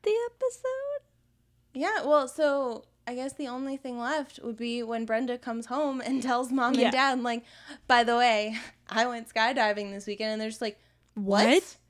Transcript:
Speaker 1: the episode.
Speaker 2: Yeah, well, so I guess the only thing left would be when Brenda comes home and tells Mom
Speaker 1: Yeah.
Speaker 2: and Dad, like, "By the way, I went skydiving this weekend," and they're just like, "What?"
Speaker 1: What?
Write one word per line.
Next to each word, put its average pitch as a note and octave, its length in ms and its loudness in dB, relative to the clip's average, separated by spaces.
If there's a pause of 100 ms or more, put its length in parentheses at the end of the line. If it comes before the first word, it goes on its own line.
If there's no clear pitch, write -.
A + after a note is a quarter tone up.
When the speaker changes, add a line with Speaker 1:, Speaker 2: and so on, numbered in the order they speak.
Speaker 1:
the G#4 100 2 (180)
episode. C5 720 -6 (680)
Speaker 2:
Yeah, F4 320 -2
well, C#4+ 220 4
so C#4 580 -2 (200)
I A#3+ 100 -8
guess C4 180 -8
the C#4+ 140 -8
only C4+ 300 -6
thing B3 220 -10
left C#4 440 -6
would A#3 140 -8
be A#3 260 -4
when A3+ 220 -4
Brenda A#3+ 320 -2
comes A#3 300 -8
home C4+ 340 -2
and B3+ 220 -2
tells B3 280 0
Mom C4 220 2
Speaker 1:
Yeah. C#4 120 4
Speaker 2:
and D4 60 4
Dad, C4 320 2
like, A#3+ 200 -2 (440)
"By A#3+ 160 6
the A#3 140 4
way, A3 400 2 (320)
I A3+ 160 2
went A#3+ 260 -8
skydiving A3 600 0
this G3+ 160 -10
weekend," G#3+ 240 -4
and A3 100 -4
they're A3 80 -4
just A3 120 -10
like, G#3+ 180 -4 (340)
"What?" G3+ 320 4
Speaker 1:
What? D#4+ 320 4 (120)